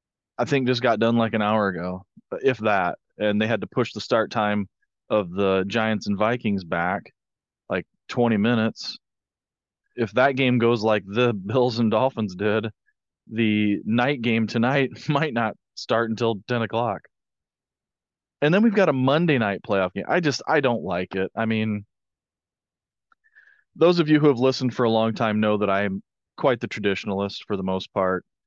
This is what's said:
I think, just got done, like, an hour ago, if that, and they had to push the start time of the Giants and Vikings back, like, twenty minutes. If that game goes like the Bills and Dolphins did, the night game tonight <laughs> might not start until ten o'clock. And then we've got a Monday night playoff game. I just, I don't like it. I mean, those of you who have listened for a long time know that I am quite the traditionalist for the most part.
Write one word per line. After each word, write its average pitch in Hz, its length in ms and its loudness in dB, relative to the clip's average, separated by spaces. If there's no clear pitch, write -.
I - 80 -2
think, 135 220 0
just 123 160 0
got 117 160 2
done, 117 180 2
like, 113 180 0
an 107 80 0
hour 104 260 2
ago, 90 360 -6
if 131 160 0
that, 101 400 0
and 104 220 0
they 110 60 2
had 110 140 0
to 98 80 -8
push - 240 -2
the 110 80 -10
start 113 320 0
time 104 360 -2
of 104 220 0
the 95 380 0
Giants 110 400 -2
and 101 100 -2
Vikings 107 460 -2
back, 87 480 -4
like, 90 180 -4
twenty 117 280 0
minutes. 110 600 -2
If 113 140 -4
that 127 240 2
game 127 220 2
goes 117 240 2
like 107 240 2
the 120 260 0
Bills 113 480 0
and 113 100 2
Dolphins 110 460 -2
did, 107 320 -2
the 107 540 2
night 123 380 0
game 113 240 0
tonight 123 520 0
<laughs> - 100 -8
might 147 260 -2
not 113 220 -2
start 113 340 -2
until 113 280 -2
ten 120 160 -2
o'clock. 110 380 -4
And 156 140 2
then 208 80 4
we've 226 120 4
got 190 140 4
a 147 40 2
Monday 139 460 2
night 101 280 -2
playoff 95 260 0
game. 98 160 -6
I 175 120 2
just, 147 260 -2
I 151 140 2
don't 120 240 0
like 92 320 -6
it. 95 200 -4
I 113 80 -2
mean, 110 400 -2
those 175 240 4
of 156 100 2
you 151 120 6
who 151 80 6
have 127 100 4
listened 127 340 0
for 127 120 0
a 113 60 2
long 113 240 2
time 107 260 0
know 107 180 2
that 101 100 2
I 98 140 2
am 98 180 -4
quite 127 240 0
the 117 80 -6
traditionalist 101 800 -4
for 104 80 -4
the 95 80 -6
most 95 280 -6
part. 92 320 0